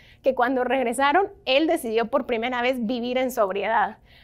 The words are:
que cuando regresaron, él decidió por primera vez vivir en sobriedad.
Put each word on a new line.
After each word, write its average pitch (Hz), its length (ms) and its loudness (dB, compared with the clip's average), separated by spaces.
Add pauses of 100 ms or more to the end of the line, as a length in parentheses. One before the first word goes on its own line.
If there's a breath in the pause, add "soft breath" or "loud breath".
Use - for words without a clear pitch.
(240 soft breath)
que 262 100 2
cuando 247 300 0
regresaron, 269 640 2 (180)
él 277 220 2
decidió 226 400 0
por 269 180 -2
primera 240 380 -2
vez 247 200 0
vivir 247 360 -4
en 254 120 0
sobriedad. 208 680 0 (240 soft breath)